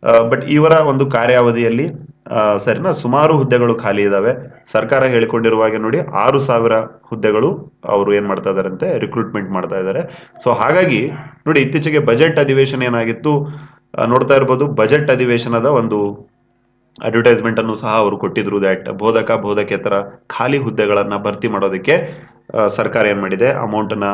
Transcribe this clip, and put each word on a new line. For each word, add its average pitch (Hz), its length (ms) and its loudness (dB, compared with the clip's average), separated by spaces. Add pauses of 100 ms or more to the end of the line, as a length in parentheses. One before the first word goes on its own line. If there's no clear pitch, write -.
ಆ, 117 260 4
but 135 140 -2
ಇವರ 151 280 4
ಒಂದು 143 340 2
ಕಾರ್ಯಾವಧಿಯಲ್ಲಿ, 120 800 2 (420)
ಆ, 107 260 2
ಸರಿನಾ, 123 360 -2
ಸುಮಾರು 147 440 2
ಹುದ್ದೆಗಳು 120 380 2
ಖಾಲಿ 104 280 -2
ಇದಾವೆ. 101 280 2 (420)
ಸರ್ಕಾರ 123 320 0
ಹೇಳಿಕೊಂಡಿರುವ 113 580 2
ಹಾಗೆ 110 160 0
ನೋಡಿ, 113 220 -2
ಆರು 131 400 0
ಸಾವಿರ 117 320 0 (300)
ಹುದ್ದೆಗಳು 110 720 -2 (120)
ಅವರು 101 300 0
ಏನ್ 104 120 0
ಮಾಡ್ತಾ 98 240 -4
ಇದಾರಂತೆ, 95 480 -4
ರಿಕ್ರೂಟ್ಮೆಂಟ್ 104 520 -6
ಮಾಡ್ತಾ 95 280 -6
ಇದ್ದಾರೆ. 95 220 -4 (440)
So 123 80 2
ಹಾಗಾಗಿ 135 580 0 (360)
ನೋಡಿ, 156 140 2
ಇತ್ತೀಚೆಗೆ 151 380 0
ಬಜೆಟ್ 143 400 2
ಅಧಿವೇಶನ 135 440 2
ಏನಾಗಿತ್ತು, 123 640 -2 (520)
ಆ, - 60 2
ನೋಡ್ತಾ 127 300 2
ಇರ್ಬೋದು, 131 320 2
ಬಜೆಟ್ 143 440 2
ಅಧಿವೇಶನದ 120 560 0
ಒಂದು 107 640 -2 (760)
ಅಡ್ವರ್ಟೈಸ್ಮೆಂಟ್ 113 560 2
ಅನ್ನು 110 140 -4
ಸಹ 110 140 -8
ಅವರು 107 280 2
ಕೊಟ್ಟಿದ್ರು, 98 440 -2
that 95 300 -2
ಬೋಧಕ, 110 420 0
ಬೋಧಕೇತರ 101 600 -2 (340)
ಖಾಲಿ 131 320 -2
ಹುದ್ದೆಗಳನ್ನ 104 580 -2
ಭರ್ತಿ 104 320 -4
ಮಾಡೋದಕ್ಕೆ, 98 760 -2 (300)
ಆ, 110 120 2
ಸರ್ಕಾರ 107 400 0
ಏನ್ 101 140 0
ಮಾಡಿದೆ, 98 320 0
ಅಮೌಂಟ್ 107 440 -4
ನ 101 180 -4